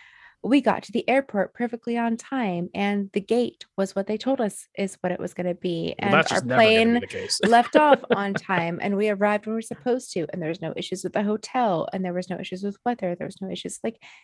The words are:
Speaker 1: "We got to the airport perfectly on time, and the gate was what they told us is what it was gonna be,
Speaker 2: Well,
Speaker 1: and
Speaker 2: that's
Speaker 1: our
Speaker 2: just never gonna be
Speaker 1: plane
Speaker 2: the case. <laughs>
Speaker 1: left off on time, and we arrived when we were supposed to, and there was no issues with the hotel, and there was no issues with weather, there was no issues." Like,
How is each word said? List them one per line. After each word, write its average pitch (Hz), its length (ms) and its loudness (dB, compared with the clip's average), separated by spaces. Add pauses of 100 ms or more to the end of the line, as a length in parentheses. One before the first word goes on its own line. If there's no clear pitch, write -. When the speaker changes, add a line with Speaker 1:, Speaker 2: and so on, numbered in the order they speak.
(420)
Speaker 1:
"We 254 180 4
got 214 240 0
to - 80 -14
the - 160 -2
airport 240 460 0
perfectly 233 440 -4
on 233 180 0
time, 190 580 -4
and 202 380 -2
the 208 80 -2
gate 233 460 -2 (100)
was 196 200 -2
what 196 100 -2
they 214 100 -4
told 262 240 -2
us - 360 -4
is 196 240 -4
what 180 120 -2
it 180 80 -4
was - 140 -8
gonna 175 200 -4
be, 165 480 -4
Speaker 2:
Well, 202 80 0
Speaker 1:
and - 20 6
Speaker 2:
that's 160 180 4
Speaker 1:
our 190 100 2
Speaker 2:
just 135 40 -4
never 220 280 6
gonna 226 140 6
be 233 100 4
Speaker 1:
plane 240 40 0
Speaker 2:
the - 80 -6
case. - 320 -6
<laughs> - 20 2
Speaker 1:
left 233 340 4
off 294 360 8
on 196 240 0
time, 170 460 -2
and 202 140 0
we 214 120 2
arrived 208 380 2
when 220 80 -4
we 226 40 -2
were 226 40 -4
supposed 247 500 -4
to, 165 200 -2
and 180 100 -6
there 156 60 -2
was 165 140 -6
no 160 140 -6
issues - 280 -6
with 185 100 -6
the 208 100 0
hotel, 214 680 0
and 185 120 -4
there 180 100 -4
was 180 160 -4
no 175 80 -6
issues 185 260 -10
with 202 200 -8
weather, 214 320 -4
there 175 100 -8
was - 140 -14
no 185 100 -10
issues." - 320 -10
Like, 226 180 -8 (240)